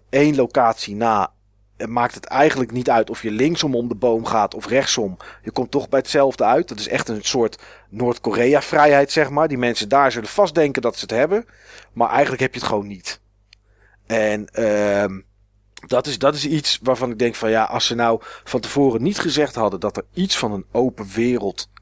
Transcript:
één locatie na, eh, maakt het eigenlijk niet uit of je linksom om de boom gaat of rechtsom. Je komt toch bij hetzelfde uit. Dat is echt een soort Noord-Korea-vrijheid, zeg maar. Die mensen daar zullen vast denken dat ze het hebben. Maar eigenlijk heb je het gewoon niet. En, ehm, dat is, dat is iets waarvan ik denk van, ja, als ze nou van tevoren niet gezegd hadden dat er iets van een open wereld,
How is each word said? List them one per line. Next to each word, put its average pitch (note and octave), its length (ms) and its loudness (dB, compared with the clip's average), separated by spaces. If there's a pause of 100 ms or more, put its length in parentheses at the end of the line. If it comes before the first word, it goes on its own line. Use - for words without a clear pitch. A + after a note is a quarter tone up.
één D3 260 4
locatie A#2 600 0
na, G#2+ 360 0 (460)
eh, A2+ 100 -10
maakt A#2+ 280 -2
het - 100 -16
eigenlijk C3 460 2
niet B2 180 -2
uit A#2 200 2
of A2+ 120 -10
je A2 100 -4
linksom C#3 440 0
om A#2+ 120 -2
de A#2 80 -4
boom A2+ 300 0
gaat A2 300 0
of G#2+ 120 -12
rechtsom. C3+ 500 -2 (240)
Je A2+ 100 -12
komt B2 200 -4
toch - 180 -2
bij C#3 100 2
hetzelfde C3+ 440 2
uit. B2+ 240 2
Dat G#2+ 120 -12
is G#2+ 80 -8
echt - 220 -4
een G#2+ 140 -6
soort A#2 360 0 (300)
Noord-Korea-vrijheid, C3+ 1200 2
zeg D3 180 0
maar. D3 180 0
Die C#3 100 -4
mensen A#2 320 -2
daar C3+ 220 4
zullen A2+ 180 -8
vast F#3+ 260 0
denken C#3+ 260 2
dat A2+ 140 -2
ze - 60 -12
het G2 100 -10
hebben. D#3+ 340 0 (480)
Maar A#2 160 0
eigenlijk C3+ 320 0
heb C3 120 -2
je A#2+ 60 -10
het - 100 -4
gewoon G#2 180 -2
niet. G2 320 -12 (880)
En, G#2+ 420 0
ehm, G#2 720 0 (680)
dat B2 200 0
is, B2 120 -6
dat C#3+ 160 2
is C#3+ 100 -6
iets D3 360 -2
waarvan B2 300 0
ik A2 80 -6
denk A#2+ 160 0
van, A2+ 140 -2
ja, A2 140 4
als - 220 -4
ze A#2 100 -2
nou A#2 260 2 (220)
van - 160 -4
tevoren B2+ 440 0
niet G3 160 -2
gezegd D3 360 -2
hadden G2+ 240 -2
dat G2+ 180 -4
er - 160 -8
iets F#3+ 240 -2
van A2 140 -2
een G2 200 -8
open A#2 420 -2
wereld, A2+ 560 -2 (120)